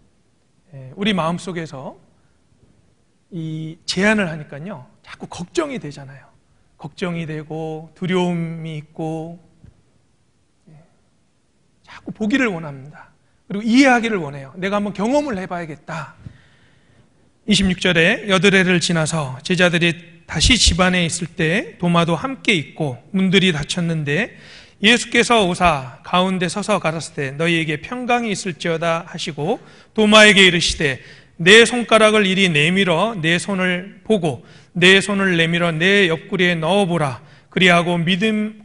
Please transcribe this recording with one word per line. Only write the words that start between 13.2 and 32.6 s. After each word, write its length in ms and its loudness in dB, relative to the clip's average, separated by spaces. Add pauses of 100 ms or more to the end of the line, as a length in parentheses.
그리고 160 -8
이해하기를 540 4
원해요. 380 -10
"내가 220 -4
한번 160 -4
경험을 460 -2
해봐야겠다." 760 -10 (1300)
이십육 360 0
절에 480 2
여드레를 500 2
지나서 640 -2
제자들이 680 0 (120)
다시 320 2
집 220 2
안에 260 2
있을 220 -6
때 500 -4
도마도 380 2
함께 380 -2
있고 580 -6
문들이 400 4
닫혔는데 840 -4 (440)
예수께서 640 2
오사 580 -2
가운데 460 0
서서 300 -2
가라사대 520 -6
"너희에게 500 -2
평강이 480 -4
있을지어다." 800 -4
하시고 540 -6 (320)
도마에게 520 8
이르시되 540 0 (380)
"내 280 8
손가락을 600 2
이리 240 2
내밀어 720 2